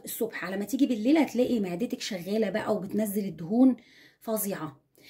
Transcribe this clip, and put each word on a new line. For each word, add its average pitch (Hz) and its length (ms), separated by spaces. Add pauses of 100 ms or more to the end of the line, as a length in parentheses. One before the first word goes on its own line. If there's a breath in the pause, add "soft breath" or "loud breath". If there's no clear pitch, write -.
الصبح، - 400
على 190 120
ما 202 80
تيجي 262 200
بالليل 247 320
هتلاقي 240 420
معدتك 196 420
شغالة 196 480
بقى 214 260
وبتنزل 202 500
الدهون 202 500 (440 soft breath)
فظيعة. 202 680 (220 loud breath)